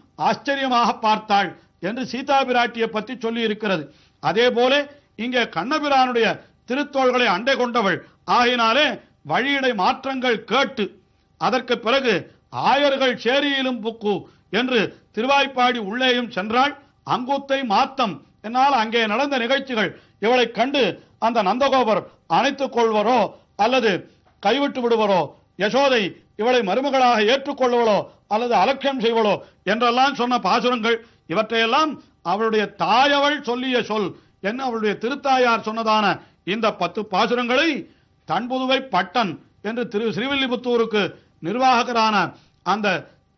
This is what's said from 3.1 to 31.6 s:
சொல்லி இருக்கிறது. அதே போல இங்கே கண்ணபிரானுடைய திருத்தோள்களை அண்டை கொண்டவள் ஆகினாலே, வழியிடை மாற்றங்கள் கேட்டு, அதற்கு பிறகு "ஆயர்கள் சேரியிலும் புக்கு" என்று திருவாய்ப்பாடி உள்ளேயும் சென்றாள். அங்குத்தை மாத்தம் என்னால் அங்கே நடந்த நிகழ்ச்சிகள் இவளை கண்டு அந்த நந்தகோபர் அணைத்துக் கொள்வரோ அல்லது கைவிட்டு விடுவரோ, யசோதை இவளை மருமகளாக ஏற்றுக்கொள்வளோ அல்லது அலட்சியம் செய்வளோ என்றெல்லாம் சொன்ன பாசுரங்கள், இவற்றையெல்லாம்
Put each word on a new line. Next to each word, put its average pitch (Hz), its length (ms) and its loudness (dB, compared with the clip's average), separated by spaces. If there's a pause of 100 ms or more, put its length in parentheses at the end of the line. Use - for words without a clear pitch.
சொல்லி 233 220 -6
இருக்கிறது. 208 540 -4 (260)
அதே 214 300 2
போல 262 400 2 (260)
இங்கே 247 260 -2
கண்ணபிரானுடைய 247 1000 0 (260)
திருத்தோள்களை 254 600 0
அண்டை 226 300 0
கொண்டவள் 240 520 -2 (180)
ஆகினாலே, 240 720 2 (280)
வழியிடை 254 460 0
மாற்றங்கள் 247 720 -2
கேட்டு, 254 560 -2 (380)
அதற்கு 240 400 -2
பிறகு 233 540 -2 (200)
"ஆயர்கள் 254 600 2
சேரியிலும் 262 680 -2
புக்கு" 208 440 -4 (260)
என்று 233 480 -2 (160)
திருவாய்ப்பாடி 262 640 0
உள்ளேயும் 240 540 -2
சென்றாள். 240 460 0 (340)
அங்குத்தை 269 540 -2
மாத்தம் 226 580 -2 (200)
என்னால் 254 300 2
அங்கே 226 340 2
நடந்த 262 320 0
நிகழ்ச்சிகள் 233 600 -2 (200)
இவளை 240 300 2
கண்டு 240 540 0 (140)
அந்த 226 240 2
நந்தகோபர் 254 600 2 (240)
அணைத்துக் 247 520 0
கொள்வரோ 220 540 2 (240)
அல்லது 220 540 0 (300)
கைவிட்டு 254 480 0
விடுவரோ, 202 460 2 (240)
யசோதை 226 640 0 (140)
இவளை 247 240 2
மருமகளாக 247 600 2
ஏற்றுக்கொள்வளோ 240 840 2 (220)
அல்லது 233 260 0
அலட்சியம் 269 460 0
செய்வளோ 214 400 2 (240)
என்றெல்லாம் 240 500 2
சொன்ன 240 240 0
பாசுரங்கள், 226 680 0 (200)
இவற்றையெல்லாம் 226 760 0 (200)